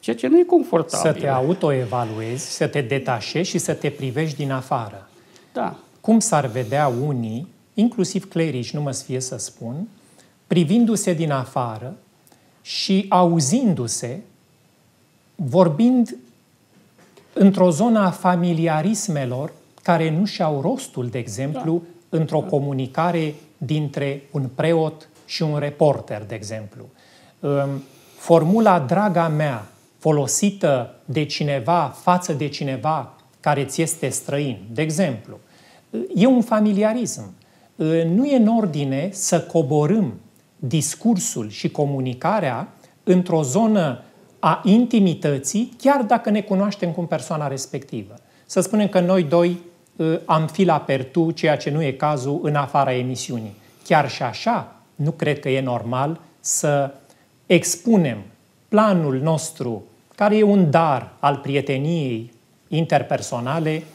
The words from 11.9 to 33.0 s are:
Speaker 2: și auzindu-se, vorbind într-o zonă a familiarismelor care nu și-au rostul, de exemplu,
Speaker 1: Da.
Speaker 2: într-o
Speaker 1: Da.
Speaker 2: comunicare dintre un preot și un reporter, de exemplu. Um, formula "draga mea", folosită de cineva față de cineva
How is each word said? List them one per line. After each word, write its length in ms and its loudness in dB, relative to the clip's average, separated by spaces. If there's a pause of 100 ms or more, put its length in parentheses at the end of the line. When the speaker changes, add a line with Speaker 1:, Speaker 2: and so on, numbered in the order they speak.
Speaker 2:
și 460 0
auzindu-se, 1120 2 (1120)
vorbind 840 2 (1160)
într-o 380 6
zonă 280 2
a 120 4
familiarismelor 1400 0 (300)
care 360 2
nu 60 2
și-au 360 -2
rostul, 460 -4
de 120 -6
exemplu, 640 -4 (260)
Speaker 1:
Da. 100 -2
Speaker 2:
într-o 220 0
Speaker 1:
Da. 60 -8
Speaker 2:
comunicare 880 -2 (240)
dintre 720 -4
un 240 -4
preot 540 0 (180)
și 160 -6
un 160 -2
reporter, 680 0
de 80 -10
exemplu. 500 -12 (560)
Um, 420 -2 (340)
formula 640 4
"draga 480 0
mea", 380 -2 (320)
folosită 960 0 (100)
de 200 -2
cineva 760 -2
față 320 2
de 160 -2
cineva 680 -4 (260)